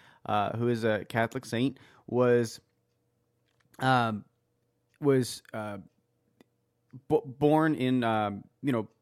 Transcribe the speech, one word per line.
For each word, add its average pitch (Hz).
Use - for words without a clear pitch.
uh, 104
who 120
is 117
a 107
Catholic 117
saint, 120
was, 120
um, 120
was, 135
uh, 104
b-, 151
born 147
in, 127
um, 107
you 139
know, 113